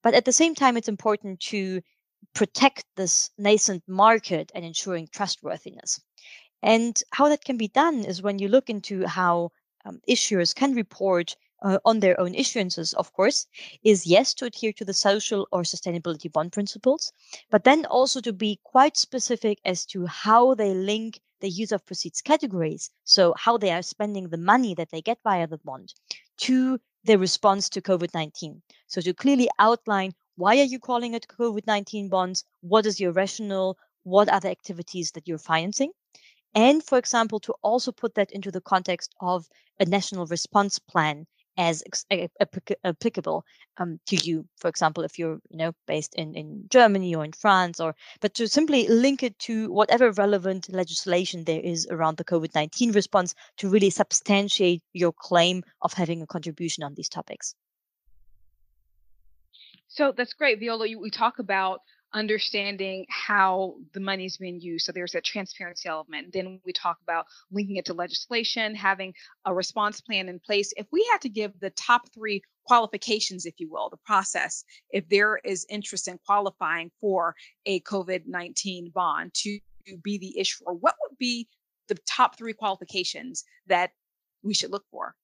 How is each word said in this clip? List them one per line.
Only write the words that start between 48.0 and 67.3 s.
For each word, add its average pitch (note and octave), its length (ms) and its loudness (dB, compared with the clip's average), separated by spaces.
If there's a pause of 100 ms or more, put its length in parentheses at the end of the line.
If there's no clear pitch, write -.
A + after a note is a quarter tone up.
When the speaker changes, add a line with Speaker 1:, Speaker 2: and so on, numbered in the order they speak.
Speaker 1:
but G#3 140 -2
to A#3 140 -2
simply C#4+ 400 2
link B3+ 340 4
it A#3+ 180 -4
to A3 300 -4
whatever A3 420 4
relevant F#3+ 600 0
legislation F3+ 720 -2
there D#3+ 160 -2
is E3 300 -4
around D#3+ 260 0
the E3 80 -8
covid D#3+ 300 -2
nineteen E3 380 2
response F#3+ 420 2 (240)
to G3+ 100 -4
really G3 220 6
substantiate G3 920 0 (100)
your E3+ 200 0
claim F3+ 500 2 (200)
of E3+ 100 -4
having E3 300 -4
a D#3 40 -14
contribution D#3+ 580 -8
on C#3+ 100 -10
these - 160 -10
topics. - 440 -12 (2250)
Speaker 2:
So C#4 280 0
that's B3 160 -4
great, C4 260 0
Viola. A3+ 280 -4
You, A3 140 -8
we G#3 100 -8
talk A#3 280 -2
about F#3+ 420 -2 (340)
understanding G3+ 920 -4
how F#3+ 680 0 (200)
the G3 60 -10
money F#3+ 260 -6
is F#3 100 -12
being F3+ 240 -12
used. E3+ 240 -6
So F3+ 80 -8
there's F3+ 200 -10
that E3+ 120 -6
transparency F#3 640 -8
element. D#3 460 -10
Then F#3 280 -8
we F3+ 120 -10
talk - 280 -4
about E3 220 -4 (260)